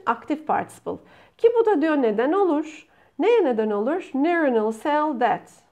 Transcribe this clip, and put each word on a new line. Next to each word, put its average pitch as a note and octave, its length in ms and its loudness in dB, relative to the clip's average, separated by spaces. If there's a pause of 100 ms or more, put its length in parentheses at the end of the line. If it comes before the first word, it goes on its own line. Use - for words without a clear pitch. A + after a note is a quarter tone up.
aktif D4 400 -4
participle. - 500 -4 (420)
Ki A4+ 100 4 (120)
bu - 60 4
da F#4+ 160 2
diyor D#4 140 2
neden A#3+ 360 0
olur? E4 560 -2 (300)
Neye G#4+ 260 4
neden A3 260 0
olur? B3 440 -4
Neuronal C4 580 0
cell D4 480 -2
death. F#3+ 320 -2 (200)